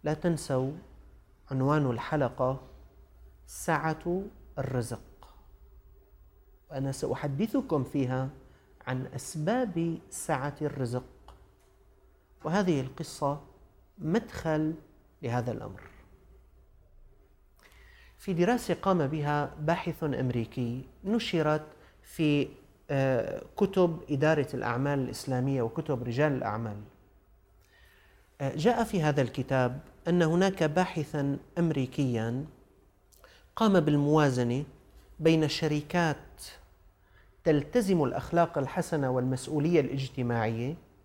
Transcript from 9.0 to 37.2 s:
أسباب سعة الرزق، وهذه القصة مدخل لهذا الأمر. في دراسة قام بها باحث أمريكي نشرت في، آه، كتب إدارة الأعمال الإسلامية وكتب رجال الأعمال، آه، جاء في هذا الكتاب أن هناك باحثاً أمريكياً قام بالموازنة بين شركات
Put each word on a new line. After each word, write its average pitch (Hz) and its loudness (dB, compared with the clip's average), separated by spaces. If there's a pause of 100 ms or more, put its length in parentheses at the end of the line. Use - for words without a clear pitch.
أسباب 170 -4 (120)
سعة 143 -4
الرزق، 131 -4 (1400)
وهذه 175 2
القصة 143 -4 (560)
مدخل 160 -2 (480)
لهذا 120 -2
الأمر. 104 -10 (2250)
في - -4
دراسة 185 2
قام 175 2
بها 147 0
باحث 160 -2
أمريكي 123 -2 (200)
نشرت 160 0 (380)
في، 147 2 (420)
آه، 135 0 (160)
كتب 185 2 (100)
إدارة 151 2
الأعمال 131 0
الإسلامية 131 -2
وكتب 123 -4
رجال 127 0
الأعمال، 110 -4 (1600)
آه، 135 -2
جاء 226 2
في 202 0
هذا 147 4
الكتاب 127 0 (280)
أن 175 4
هناك 180 4
باحثاً 151 0 (200)
أمريكياً 131 0 (1120)
قام 202 6
بالموازنة 143 4 (560)
بين 160 6
شركات 151 0 (1300)